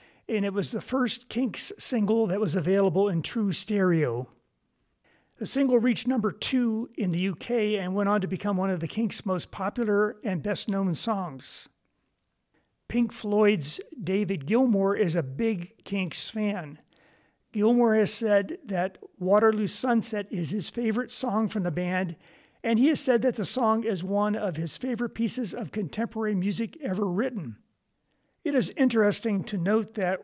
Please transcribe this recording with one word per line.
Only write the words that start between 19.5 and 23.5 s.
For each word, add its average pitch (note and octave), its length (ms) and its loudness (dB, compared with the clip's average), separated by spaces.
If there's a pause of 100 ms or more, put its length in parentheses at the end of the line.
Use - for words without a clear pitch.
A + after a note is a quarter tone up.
Sunset A3 600 0
is E3+ 220 -4
his G3+ 200 -4
favorite A#3 420 -2
song A3 360 0
from G#3 140 -2
the F3 80 0
band, F3+ 460 -2 (480)
and A3+ 160 2
he C#4 80 6
has D4+ 100 2
said A#3 240 2
that B3+ 140 0
the G#3 80 -2
song A3+ 400 0